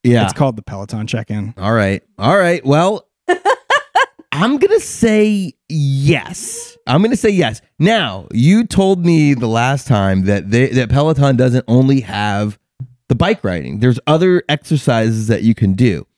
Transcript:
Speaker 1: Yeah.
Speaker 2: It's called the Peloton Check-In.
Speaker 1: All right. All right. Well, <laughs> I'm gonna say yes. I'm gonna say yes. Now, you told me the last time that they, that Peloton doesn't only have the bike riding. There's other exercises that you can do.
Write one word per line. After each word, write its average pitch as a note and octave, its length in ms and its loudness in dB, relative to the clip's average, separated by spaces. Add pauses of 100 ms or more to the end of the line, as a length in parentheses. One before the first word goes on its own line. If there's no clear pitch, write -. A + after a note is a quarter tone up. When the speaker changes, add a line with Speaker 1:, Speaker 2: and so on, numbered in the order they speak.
Speaker 1:
Yeah. A#2+ 200 4
Speaker 2:
It's F#2 100 -2
called C3 220 -2
the G#2 60 -12
Peloton G#2 460 -10
Check-In. G#2+ 500 -8
Speaker 1:
All G2+ 160 -2
right. G2 300 0 (160)
All C#3 180 2
right. F3 260 0
Well, E3 440 0 (200)
<laughs> F4+ 40 -2 (1000)
I'm A3+ 260 0
gonna G4+ 240 2
say G#3+ 720 0 (160)
yes. C#3+ 1080 -4 (100)
I'm C#3 140 2
gonna A#3 140 2
say A3 140 0
yes. D3+ 320 -2 (180)
Now, D3 520 -2
you F3+ 340 2
told F#3+ 400 0
me D#3 280 4
the A#2+ 140 -2
last B2 400 -2
time G2 380 2
that G2+ 260 -2
they, B2 160 2
that A#2+ 220 -2
Peloton C#3 480 2
doesn't B2+ 300 2
only C3 340 2
have G#2 580 -4 (480)
the B2 80 2
bike F3+ 280 -2
riding. E2+ 360 -6
There's B2 280 2
other F3 420 2
exercises A2+ 800 0
that A2 160 0
you A2+ 120 4
can G2 180 0
do. G2+ 320 0 (120)